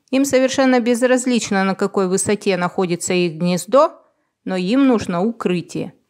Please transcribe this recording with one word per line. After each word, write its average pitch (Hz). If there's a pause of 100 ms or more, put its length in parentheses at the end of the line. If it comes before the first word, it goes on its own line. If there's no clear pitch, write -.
(100)
Им 269
совершенно 262
безразлично, 240
на 190
какой 196
высоте 196
находится 175
их 175
гнездо, 180 (420)
но 185
им 214
нужно 190
укрытие. 180 (160)